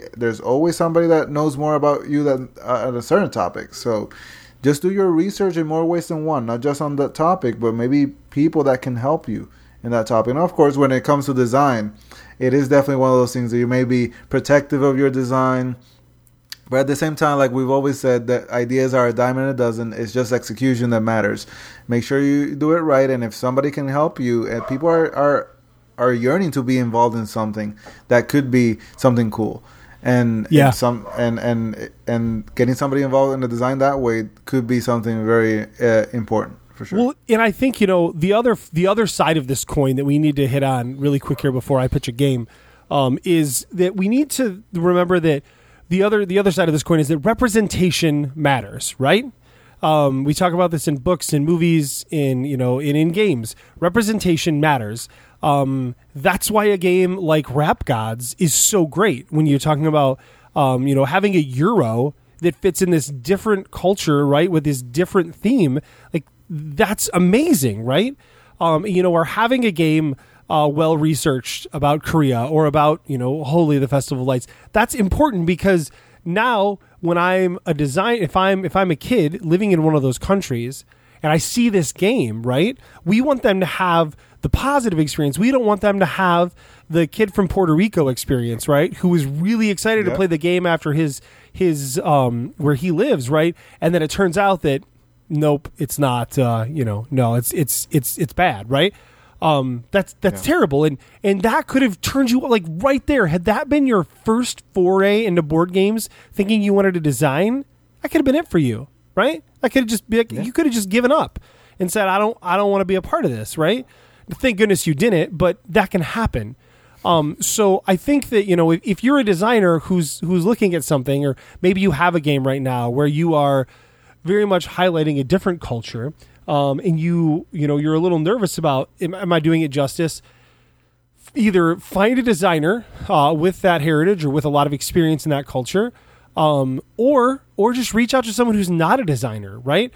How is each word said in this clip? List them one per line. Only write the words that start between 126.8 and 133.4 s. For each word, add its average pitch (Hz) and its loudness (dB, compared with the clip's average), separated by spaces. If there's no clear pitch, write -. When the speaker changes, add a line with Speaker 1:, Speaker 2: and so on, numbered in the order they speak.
Speaker 2:
you, 165 0
you 147 -2
know, 147 0
you're 156 0
a 160 2
little 175 0
nervous 190 -2
about, 143 -2
"Am, 175 -4
am 185 -6
I 165 4
doing 165 2
it 151 -2
justice?" 143 -4
Either 180 2
find 208 0
a 262 2
designer, 185 0
uh, 151 4
with 180 -2